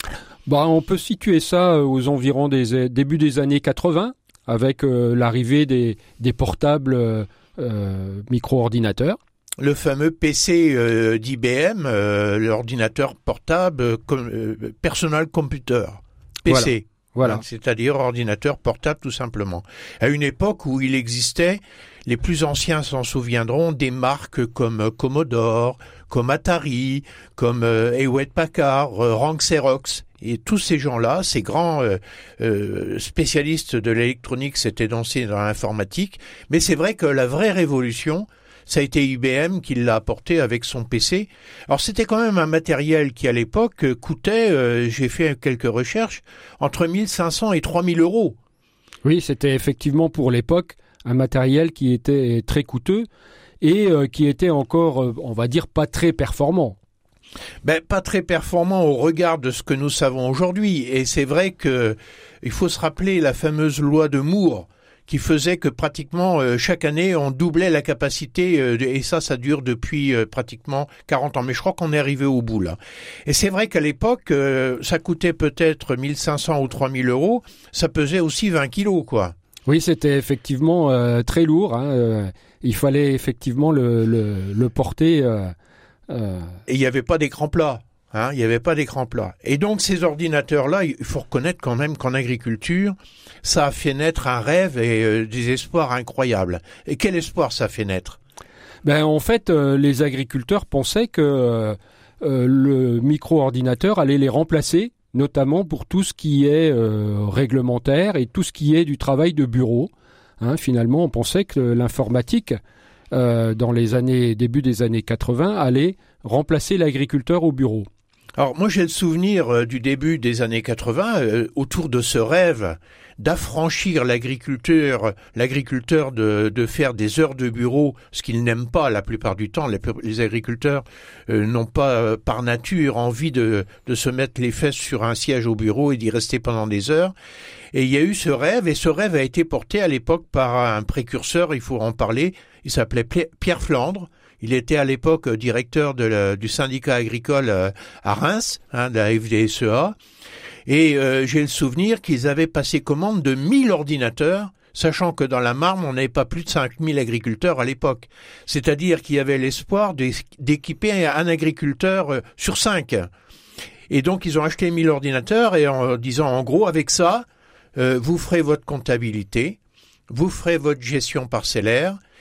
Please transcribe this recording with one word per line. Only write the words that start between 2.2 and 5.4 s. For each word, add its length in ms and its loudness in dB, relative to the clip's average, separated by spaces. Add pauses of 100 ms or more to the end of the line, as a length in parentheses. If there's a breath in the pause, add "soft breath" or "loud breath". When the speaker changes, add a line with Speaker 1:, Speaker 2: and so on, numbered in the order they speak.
Speaker 1:
des 240 2
a-, 160 2
début 300 0
des 220 2
années 180 2
quatre-vingts, 560 0 (320)
avec, 380 0
euh, 320 4
l'arrivée 500 2